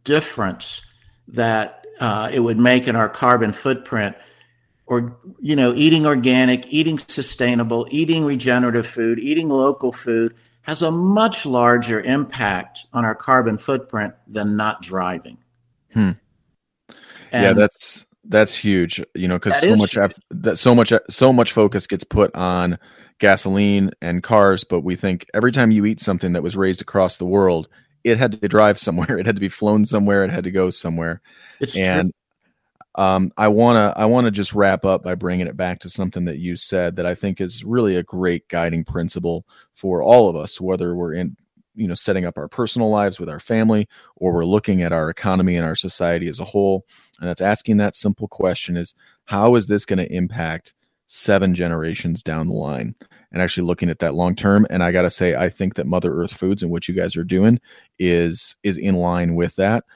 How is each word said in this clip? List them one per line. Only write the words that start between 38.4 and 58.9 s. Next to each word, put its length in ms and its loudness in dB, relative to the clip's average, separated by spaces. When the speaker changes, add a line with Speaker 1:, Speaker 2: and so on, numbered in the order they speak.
Speaker 2:
guiding 340 -2
principle 600 -6
for 300 -4
all 260 8
of 60 -4
us, 240 -8
whether 360 -4
we're 180 -6
in, 240 -6
you 140 -4
know, 60 -4
setting 320 -2
up 120 -8
our 100 -10
personal 420 -2
lives 300 0
with 100 -10
our 100 -10
family, 480 2
or 180 0
we're 120 0
looking 360 0
at 120 -2
our 160 -2
economy 460 0
and 100 -2
our 100 -4
society 520 -2
as 120 -10
a 60 -10
whole. 400 -2
And 100 -8
that's 120 -6
asking 360 0
that 180 0
simple 320 -4
question 500 -4
is, 160 -8
how 300 4
is 120 0
this 180 -2
gonna 180 -2
impact 720 -6
seven 480 0
generations 720 -4
down 240 -6
the 60 -6
line? 420 -8
And 80 -2
actually 260 -2
looking 220 -2
at 100 -6
that 140 -2
long 220 0
term. 340 4
And 120 -2
I 100 0
gotta 180 2
say, 260 0
I 140 0
think 260 -6
that 100 -4
Mother 300 -2
Earth 180 -6
Foods 300 -4
and 80 -4
what 160 -6
you 80 -4
guys 220 -4
are 80 -6
doing 340 4
is, 640 0
is 140 -2
in 180 0